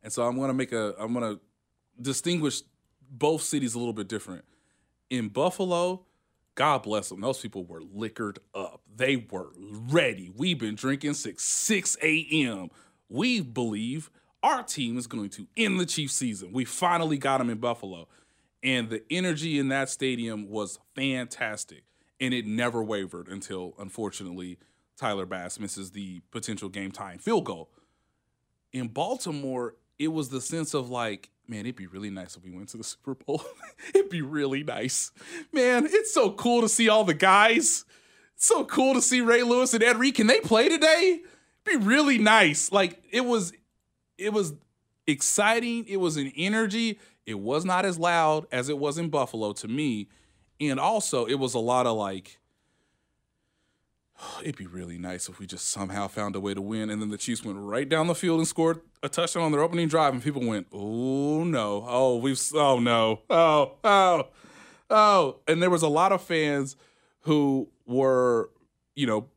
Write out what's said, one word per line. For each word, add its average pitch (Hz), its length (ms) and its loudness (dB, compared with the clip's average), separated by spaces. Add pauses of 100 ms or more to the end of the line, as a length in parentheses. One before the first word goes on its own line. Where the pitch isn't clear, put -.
and 110 100 -12
so 120 140 -2
I'm 123 120 -2
gonna 135 160 -2
make 131 180 -2
a, 107 260 -2
I'm 113 140 -6
gonna 113 260 -4 (640)
distinguish 143 640 -4 (480)
both 147 320 0
cities 135 320 -4
a 120 40 -8
little 120 140 -4
bit 104 160 -8
different. 95 360 -10 (640)
In 120 180 -4
Buffalo, 180 760 -2 (500)
God 139 280 2
bless 107 260 -4
them, 95 120 -12
those 120 200 -4
people 98 240 -12
were 85 160 -18
liquored 104 580 -8 (160)
up. 95 280 -10 (120)
They 131 220 0 (140)
were 92 280 -10
ready. 107 760 -2
"We've 156 240 -2
been 107 160 -4
drinking 139 400 -4
since - 280 -10
six - 600 -2
A 160 280 0
M. 117 400 -2 (380)
We 208 320 -2
believe 120 720 -6 (320)
our 262 220 2
team 120 340 -6
is 120 80 -10
going 107 240 -10
to 98 160 -18 (100)
end 202 240 0
the 180 60 -2
Chiefs 147 280 -6
season." 98 380 -6
We 123 120 -4
finally 165 540 0
got 135 220 0
'em 120 100 -2
in 110 80 -6
Buffalo. 104 500 -6 (540)
And 123 280 0
the 110 220 -6
energy 165 480 -2
in 135 80 0
that 135 220 -2
stadium 117 580 -4
was 104 300 -6 (180)
fantastic. 127 880 -6 (340)
And 127 160 -2
it 117 120 -4
never 117 360 -2
wavered 98 460 -6
until, 92 500 -10
unfortunately, 92 800 -10 (380)
Tyler 101 300 -6
Bass 92 340 -10
misses 98 320 -12
the 95 280 -12 (120)
potential 107 360 -10
game-tying 95 520 -12
field 214 240 0
goal. 82 260 -10 (1040)
In 123 160 -6
Baltimore, 139 880 -6 (240)
it 160 80 -4
was 156 220 -6
the 131 100 -6
sense 160 340 -6
of, 127 160 -4
like, 117 400 -6 (160)
"Man, 113 140 -10
it'd 120 160 -8
be 95 100 -14
really 98 240 -10
nice 95 260 -12
if 87 60 -20
we 90 80 -20
went 90 200 -16
to - 60 -16
the 113 60 -12
Super - 320 -10
Bowl." 147 300 -6 (240)
<laughs> - 260 -18
It'd 392 160 4
be 165 120 -6
really 139 420 -4
nice. - 480 -4 (400)
Man, 247 360 4
it's 440 240 2
so 220 200 4
cool 240 300 2
to 220 60 2
see 226 200 4
all 214 160 6
the 170 100 2
guys. 208 680 6 (500)
It's - 120 0
so 359 180 4
cool 262 300 4
to 240 80 4
see 254 180 2
Ray 240 220 6
Lewis 247 320 4
and 220 80 4
Ed 233 160 6
Reed. 262 180 2
Can 214 100 4
they 311 140 6
play 226 280 4
today? 330 520 6 (460)
It'd 339 140 2
be 196 60 2
really 277 320 6
nice. 208 540 6
Like, 185 300 0 (100)
it 247 120 2
was, 226 280 0 (680)
it 208 140 -4
was 190 220 0 (520)
exciting. 226 800 0
It 196 120 -4
was 170 180 0
an 139 200 -6
energy. 214 600 -2 (280)
It 107 140 -8
was 135 240 -2
not 185 200 0
as 180 140 -2
loud 165 540 2
as 127 160 -2
it 147 100 -2
was 147 200 -2
in 170 120 -4
Buffalo 117 440 -2
to - 120 -12
me. 117 420 -2 (520)
And 139 180 -2
also, 156 480 0
it 123 80 0
was 131 200 -2
a 123 40 0
lot 123 280 2
of, 113 100 0
like, 98 420 -8 (1800)
<sighs> - 260 -16
"It'd - 140 -10
be 95 120 -16
really 87 280 -12
nice 90 320 -10
if 92 120 -18
we 98 60 -14
just 92 220 -10
somehow 101 380 -6
found 101 300 -6
a 98 40 -6
way 98 140 -4
to 98 80 -6
win." 107 260 -6
And 107 140 -6
then 104 80 -6
the 104 80 -8
Chiefs - 260 -6
went 101 140 -8
right 107 300 -4
down 160 180 2
the 170 80 0
field 165 240 0
and 160 80 0
scored 165 340 0 (220)
a 139 60 -4
touchdown 170 340 -2
on 160 100 2
their 147 80 2
opening 170 280 0
drive. 147 260 4
And 120 80 -6
people 139 240 -2
went, 107 260 -2
"Oh, 131 680 -2
no. 107 440 -2
Oh, 123 320 4
we've, 131 180 0
s-, - 180 -4
oh, 143 240 6
no. 113 500 2
Oh, 156 440 6 (100)
oh, 190 460 6 (600)
oh." 202 480 6 (120)
And 165 120 4
there 180 100 4
was 165 120 4
a 160 60 2
lot 170 240 4
of 185 100 0
fans 147 540 0 (460)
who 143 460 2 (180)
were, 127 640 2 (440)
you 139 140 0
know 107 180 0 (100)